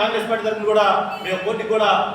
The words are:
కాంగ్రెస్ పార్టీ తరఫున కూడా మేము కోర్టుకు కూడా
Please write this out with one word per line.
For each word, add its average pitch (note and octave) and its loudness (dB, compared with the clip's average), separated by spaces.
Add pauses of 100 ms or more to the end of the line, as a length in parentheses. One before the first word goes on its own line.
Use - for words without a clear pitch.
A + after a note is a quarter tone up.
కాంగ్రెస్ A3+ 0
పార్టీ A3 -2
తరఫున G#3+ -4
కూడా G#3+ 4 (380)
మేము F#3+ -4
కోర్టుకు G#3+ -4
కూడా G#3 2 (260)